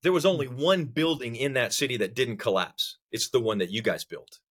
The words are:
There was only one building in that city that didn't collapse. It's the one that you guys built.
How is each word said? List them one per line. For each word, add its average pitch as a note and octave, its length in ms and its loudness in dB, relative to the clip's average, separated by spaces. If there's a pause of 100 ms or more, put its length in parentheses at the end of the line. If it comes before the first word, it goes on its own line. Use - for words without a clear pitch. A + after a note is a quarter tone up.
There F3+ 100 4
was E3 120 2
only E3 220 2
one D3+ 380 2
building C3+ 500 -2
in C3+ 180 0
that A#2+ 200 0
city B2+ 240 0
that G#2 180 0
didn't A#2 220 0
collapse. - 600 -2 (140)
It's - 180 -4
the B2+ 120 2
one A2 160 0
that F2+ 140 -2
you A2 100 -4
guys F#2+ 240 -2
built. - 340 -16 (120)